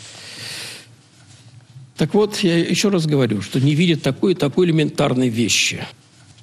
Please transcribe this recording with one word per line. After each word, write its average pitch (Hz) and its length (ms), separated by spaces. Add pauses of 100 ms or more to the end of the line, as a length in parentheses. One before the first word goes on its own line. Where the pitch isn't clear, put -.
(2000)
Так - 180
вот, 208 260
я 170 180
ещё 170 320
раз 175 160
говорю, 123 360
что 123 200
не 143 120
видят 165 280
такой, 170 340
такой 151 300
элементарной 143 640
вещи, - 560 (560)